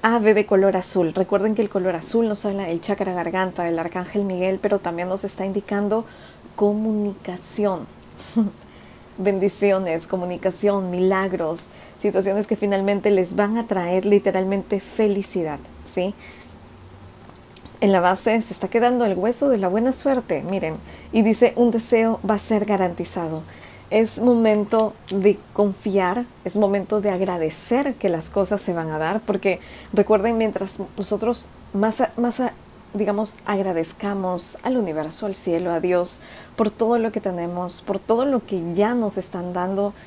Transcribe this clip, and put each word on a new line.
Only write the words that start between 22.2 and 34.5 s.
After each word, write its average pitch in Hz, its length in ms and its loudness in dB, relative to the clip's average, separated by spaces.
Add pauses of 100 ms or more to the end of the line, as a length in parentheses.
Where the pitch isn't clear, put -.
va 214 80 4
a 196 40 -2
ser 208 260 0
garantizado". 175 760 -2 (480)
Es 220 300 2
momento 220 720 4 (160)
de 196 280 4 (140)
confiar, 196 720 2 (220)
es 180 100 -6
momento 202 460 2
de 202 80 0
agradecer 185 840 0
que - 120 -2
las 165 220 -2
cosas 196 320 0
se 196 100 -4
van 165 180 -2
a 156 80 -4
dar, 165 220 0
porque 196 400 -2 (320)
recuerden, 214 460 2
mientras 202 400 -2 (180)
nosotros 214 520 -4 (260)
más 214 260 0
a-, 247 160 0
más 240 240 -2
a-, 226 140 -2 (400)
digamos, 208 420 -2 (100)
agradezcamos 190 1200 -2